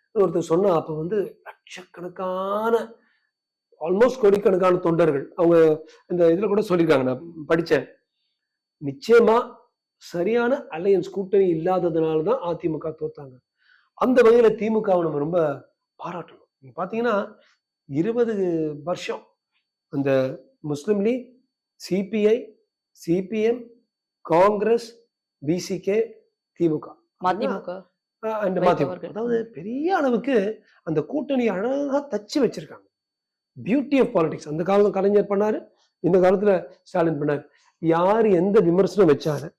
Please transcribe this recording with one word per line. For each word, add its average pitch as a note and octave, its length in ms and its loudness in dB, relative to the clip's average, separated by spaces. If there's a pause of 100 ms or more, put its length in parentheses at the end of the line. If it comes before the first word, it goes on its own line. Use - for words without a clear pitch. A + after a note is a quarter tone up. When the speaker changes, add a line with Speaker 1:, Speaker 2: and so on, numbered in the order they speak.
(140)
Speaker 1:
ஒருத்தர் F3+ 360 0
சொன்னா, F#3 240 2
அப்ப D#3 220 -4
வந்து F3 220 -4 (240)
லட்சக்கணக்கான, F#3 1300 -6 (1040)
almost F#3+ 380 2
கோடிக்கணக்கான F#3 640 2
தொண்டர்கள் D#3+ 440 0 (100)
அவங்க E3+ 220 4 (520)
இந்த F3 200 0
இதுல F#3 200 2
கூட G3+ 140 0
சொல்லிருக்காங்க, D#3 460 2
நான் B2 160 -4 (220)
படிச்சேன். D#3+ 400 0 (960)
நிச்சயமா G#3+ 560 4 (640)
சரியான A#3 500 -2 (180)
அலையன்ஸ் F3+ 440 0
கூட்டணி G3 360 0
இல்லாததுனால D#3+ 720 0
தான் G#3 200 -2
அ F3 120 -4
தி E3 140 -6
மு D#3 100 -4
க D#3+ 120 -10
தோத்தாங்க. D3+ 440 -12 (640)
அந்த B3 240 0
வகையில A#3 280 8
திமுகவை G#3 520 0
நம்ம D3+ 160 -2
ரொம்ப D#3+ 200 -2 (640)
பாராட்டணும். - 560 -14
நீங்க C3 180 -20
பாத்தீங்கன்னா, A3 420 -4 (720)
இருபது A3 460 -2 (500)
வருஷம் - 360 -8 (720)
அந்த C#3 180 -2 (500)
முஸ்லிம் D#3 420 -4
லீக், A#3+ 240 -2 (540)
சி F3+ 240 -4
பி G#3+ 220 -4
ஐ, A3 100 4 (640)
சி E3+ 240 -2
பி G#3+ 200 -6
எம், A#3+ 180 0 (640)
காங்கிரஸ், G#3 640 2 (540)
வி D3+ 140 -2
சி F3+ 240 -8
கே, G3 180 -2 (600)
திமுக. D#3 260 0 (340)
Speaker 2:
மதிமுக. F#3+ 480 -4 (540)
Speaker 1:
ஆ, A3 180 -4
and F#3 180 -2
Speaker 2:
வைகோ F3+ 100 2
Speaker 1:
மதிமுக. F3+ 200 0
Speaker 2:
அவர்கள். F3 240 -12
Speaker 1:
அதாவது A#3 260 -4 (120)
பெரிய A#3+ 360 -8 (100)
அளவுக்கு C4 400 0 (500)
அந்த D#3 180 -2
கூட்டணி C4 440 -4
அழகா C4 600 -4
தச்சு G#3 320 -6
வச்சிருக்காங்க. - 460 -4 (680)
Beauty B3 440 -2
of A#3 100 0
politics. D#3+ 380 -2
அந்த D#3 160 -6
காலம் G3+ 340 2
கலைஞர் G3+ 340 2
பண்ணாரு, G#3+ 280 -2 (440)
இந்த F3+ 140 4
காலத்துல F#3+ 340 4 (300)
ஸ்டாலின் E3 380 -2
பண்ணாரு. D3 220 -2 (400)
யாரு F3+ 500 4
எந்த F#3+ 280 4
விமர்சனம் F3+ 500 4
வச்சாரு, C#3+ 360 0 (120)